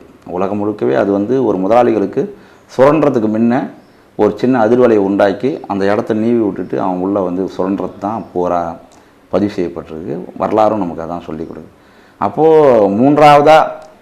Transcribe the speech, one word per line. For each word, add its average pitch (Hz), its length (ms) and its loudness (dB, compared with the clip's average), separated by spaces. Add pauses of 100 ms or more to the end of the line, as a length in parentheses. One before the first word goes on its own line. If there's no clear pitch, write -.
(260)
உலகம் 98 380 -4
முழுக்கவே 117 320 -2
அது 104 160 0
வந்து 117 340 0
ஒரு 98 120 0
முதலாளிகளுக்கு 110 720 0 (480)
சுரண்டுறதுக்கு 139 500 2
முன்ன 117 400 0 (480)
ஒரு 104 220 2
சின்ன 123 300 0
அதிர்வலையை 120 300 4
உண்டாக்கி 101 720 0
அந்த 98 240 -2
இடத்த 110 220 -2
நீவி 113 240 0
விட்டுட்டு 101 440 -4
அவன் 92 180 -4
உள்ள 98 200 -2
வந்து 90 380 -4
சுரண்டுறது 92 420 -4
தான் 104 340 -8
போரா 87 420 -4 (540)
பதிவு 101 260 0
செய்யப்பட்டிருக்கு. 82 640 -8 (180)
வரலாறும் 107 400 0
நமக்கு 82 260 -6
அதான் 82 220 -10
சொல்லிக் 80 260 -12
கொடுக்குது. 80 200 -18 (460)
அப்போ 147 600 4 (100)
மூன்றாவதா 147 760 4 (380)